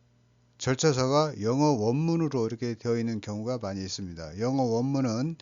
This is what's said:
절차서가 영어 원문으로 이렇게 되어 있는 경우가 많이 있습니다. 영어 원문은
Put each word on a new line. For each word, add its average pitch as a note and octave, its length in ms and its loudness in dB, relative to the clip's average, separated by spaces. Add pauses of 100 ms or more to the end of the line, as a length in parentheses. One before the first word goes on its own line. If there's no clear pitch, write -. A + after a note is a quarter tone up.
(580)
절차서가 C3+ 840 2
영어 C3+ 300 4
원문으로 C#3 760 2
이렇게 A#2 280 -4
되어 A#2 240 0
있는 A2+ 240 -2
경우가 A2 360 -4
많이 G2 240 -4
있습니다. F2 580 -8
영어 C3 240 0
원문은 B2+ 760 0